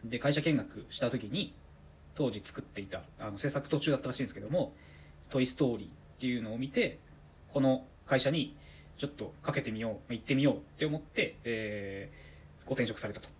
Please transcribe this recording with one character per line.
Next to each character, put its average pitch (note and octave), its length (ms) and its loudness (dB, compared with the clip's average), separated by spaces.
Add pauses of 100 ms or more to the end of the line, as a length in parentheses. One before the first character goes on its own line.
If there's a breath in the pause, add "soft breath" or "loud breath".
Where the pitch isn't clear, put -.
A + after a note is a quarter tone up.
で、 A#2 140 -4
会 D3 140 4
社 D3+ 100 2
見 D#3+ 120 4
学 - 340 -2
し - 100 -8
た B2 100 2
時 A2+ 140 -2
に、 D#3 320 -4 (600)
当 C3+ 140 2
時 G#2 120 -6
作 - 200 -8
っ - 20 -10
て - 160 -12
い G2 60 -8
た、 F#2+ 160 -8 (160)
あ G#2+ 140 -6
の、 G2+ 80 -8
制 C#3+ 100 0
作 C#3+ 180 -2
途 D3+ 120 2
中 D#3 100 2
だ C3+ 80 4
っ - 20 0
た - 80 -6
ら B2+ 60 -2
し - 60 -6
い - 20 0
ん B2+ 40 0
で - 20 -8
す - 80 -10
け - 40 -10
ど G#2+ 80 -10
も、 E3 280 0 (560 loud breath)
ト C3 100 2
イ・ B2+ 60 4
ス - 80 -2
ト B2+ 180 4
ー G#2+ 40 -4
リ G2 80 -8
ー - 20 -14
っ - 40 -14 (280)
て C3 80 -2
い B2 100 2
う A2+ 60 -2
の A2 100 -6
を A#2 60 -4
見 C3+ 100 -2
て、 - 300 2 (520)
こ C#3+ 80 2
の C3 280 6 (180)
会 C3+ 140 4
社 - 100 4
に D#3+ 260 0 (440 loud breath)
ち C#3+ 60 -2
ょ - 20 -4
っ - 20 -4
と - 320 -8
か - 100 -2
け C3+ 120 0
て A2+ 80 -4
み A2 80 -4
よ A2+ 280 -2
う、 B2 60 -4
行 A2+ 80 -4
っ - 20 -18
て C#3 120 2
み C#3 80 6
よ C#3 80 8
う - 60 2
っ - 20 -8 (180)
て - 80 2
思 D3+ 140 0
っ - 20 -8
て、 - 420 -2
え G#2 680 -4 (500 loud breath)
ー、 - 40 -20
こ - 60 -4
う - 20 2
転 B2 120 2
職 A2 140 -4
さ - 80 -4
れ G2+ 80 -6
た - 40 -10
と。 - 100 -16 (100)